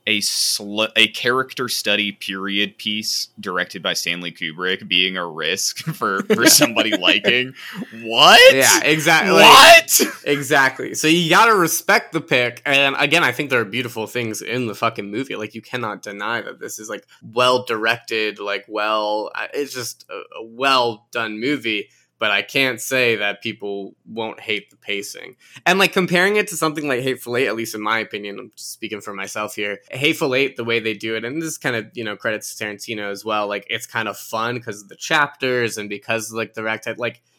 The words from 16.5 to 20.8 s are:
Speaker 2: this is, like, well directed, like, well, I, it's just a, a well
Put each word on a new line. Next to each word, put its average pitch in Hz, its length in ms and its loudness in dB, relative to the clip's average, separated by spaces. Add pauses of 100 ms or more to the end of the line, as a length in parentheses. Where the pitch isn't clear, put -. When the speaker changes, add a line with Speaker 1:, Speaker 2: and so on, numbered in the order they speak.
Speaker 2:
this - 220 -12
is, 107 100 -14
like, 104 160 -12 (160)
well 123 420 2
directed, 110 760 -2
like, 101 280 -6
well, 107 640 -2
I, 107 200 -8
it's 131 180 -6
just 123 380 -10
a, - 300 -14
a 113 40 -14
well 120 680 0